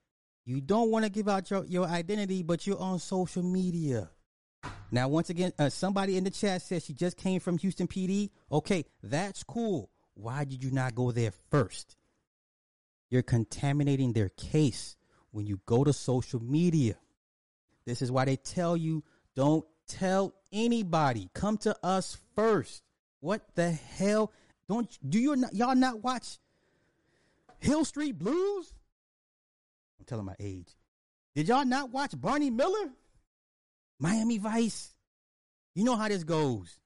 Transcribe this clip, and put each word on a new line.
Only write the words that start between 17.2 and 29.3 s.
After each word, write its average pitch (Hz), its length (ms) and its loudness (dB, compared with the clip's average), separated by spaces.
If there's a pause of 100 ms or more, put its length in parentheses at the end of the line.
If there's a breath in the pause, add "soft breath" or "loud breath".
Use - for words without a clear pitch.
This 120 160 -4
is 123 100 -2
why 131 140 2
they 135 100 2
tell 175 400 -2
you, 160 280 -2 (300)
"Don't 151 300 4 (220)
tell 190 480 0 (180)
anybody. 165 800 0
Come 208 240 0
to 214 240 0
us 185 360 0 (160)
first." 208 480 2 (380)
What 196 340 -6
the 175 160 2
hell? 208 640 0 (360)
Don't, 226 180 0 (220)
do 165 100 2
you 277 180 4
not, 254 180 0
y'all 240 200 2
not 254 280 4
watch 247 360 -4 (1200)
Hill 302 280 2
Street 277 320 -4
Blues? 359 540 -2 (1300)